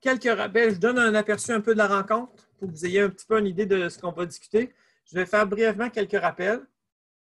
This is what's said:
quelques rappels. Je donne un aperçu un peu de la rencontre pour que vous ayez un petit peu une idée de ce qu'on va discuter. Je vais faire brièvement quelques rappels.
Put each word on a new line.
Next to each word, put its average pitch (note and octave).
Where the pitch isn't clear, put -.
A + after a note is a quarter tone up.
quelques C4
rappels. A3
Je F3
donne A#3+
un A3+
aperçu G#3+
un A3
peu A3+
de G#3+
la G3+
rencontre G3+
pour G3
que E3+
vous D#3+
ayez F#3
un G3+
petit -
peu A3
une G#3
idée F#3+
de F#3
ce -
qu'on F3
va F3
discuter. A3+
Je -
vais F3+
faire G#3+
brièvement G#3+
quelques G3+
rappels. G3